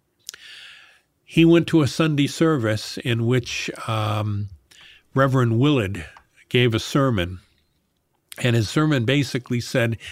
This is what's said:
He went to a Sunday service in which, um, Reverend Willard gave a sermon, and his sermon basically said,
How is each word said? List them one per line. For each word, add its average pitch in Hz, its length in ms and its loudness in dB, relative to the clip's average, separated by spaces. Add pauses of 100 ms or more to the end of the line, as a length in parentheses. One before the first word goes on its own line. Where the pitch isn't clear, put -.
(1200)
He 165 200 4
went 165 240 6
to 160 140 4
a 131 40 2
Sunday 147 400 0
service 123 720 -2
in 117 280 -2
which, - 440 -2 (180)
um, 107 600 -4 (640)
Reverend 127 460 2
Willard 104 440 0 (440)
gave 123 260 2
a 110 60 0
sermon, 101 580 0 (1040)
and 120 140 2
his 107 120 0
sermon 151 360 0
basically 127 560 -2
said, 117 360 -2 (160)